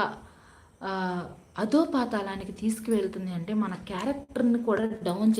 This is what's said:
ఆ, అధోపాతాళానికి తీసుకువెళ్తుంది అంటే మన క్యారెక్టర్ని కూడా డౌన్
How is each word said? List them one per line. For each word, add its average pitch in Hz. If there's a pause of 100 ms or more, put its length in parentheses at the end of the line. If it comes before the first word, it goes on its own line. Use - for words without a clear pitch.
(840)
ఆ, 185 (320)
అధోపాతాళానికి 214
తీసుకువెళ్తుంది 208
అంటే 175
మన 202
క్యారెక్టర్ని 240
కూడా 220
డౌన్ 208